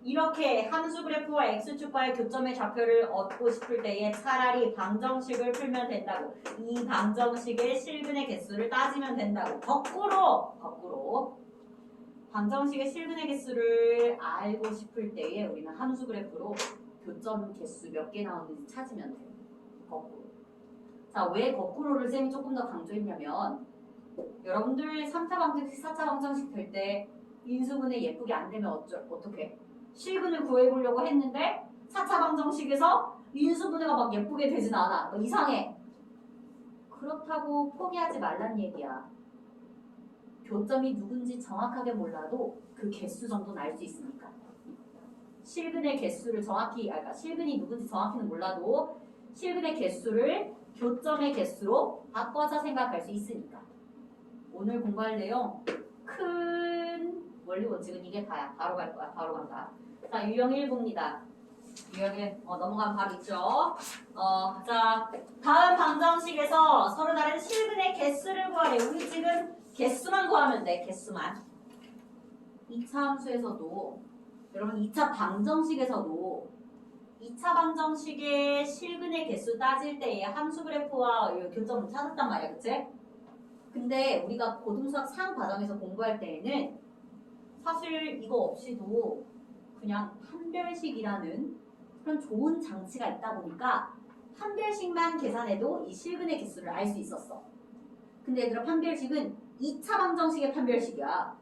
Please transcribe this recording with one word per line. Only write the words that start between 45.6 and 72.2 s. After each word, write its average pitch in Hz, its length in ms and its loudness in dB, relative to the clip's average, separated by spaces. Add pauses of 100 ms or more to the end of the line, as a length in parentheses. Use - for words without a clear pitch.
개수를 226 440 -2
정확히, 214 480 -2
아, 160 60 -6
그러니까 - 180 -6
실근이 311 460 -2
누군지 220 280 -6
정확히는 214 400 -2
몰라도 185 720 0 (340)
실근의 339 420 -2
개수를 240 800 2 (220)
교점의 285 580 2
개수로 - 800 2
바꿔서 294 480 0
생각할 254 400 0
수 208 120 -10
있으니까. - 500 -8 (920)
오늘 220 280 0
공부할 220 360 0
내용 220 460 -2 (400)
큰 339 1200 -4 (220)
원리 190 200 -2
원칙은 180 400 -6
이게 202 200 -6
다야. - 320 -6
바로 180 180 -2
갈 - 200 -6
거야. - 160 -10
바로 160 240 -6
간다. - 340 -10 (420)
자, 240 180 0
유형 247 240 4
일 285 140 2
봅니다. 226 540 -2 (760)
유형 196 220 0
일. 202 280 -4
어, 180 120 -4
넘어가면 208 380 0
바로 196 200 0
있죠. 190 220 -6 (800)
어, 190 500 2
자, 226 460 4 (300)
다음 349 360 10
방정식에서 320 1120 6
서로 320 260 2
다른 302 240 2
실근의 415 540 2
개수를 370 560 0
구하래. 277 340 4
우리 - 160 0 (100)
지금 339 460 0 (180)
개수만 349 540 2
구하면 269 360 6
돼. 175 220 0
개수만. 196 560 -8 (1300)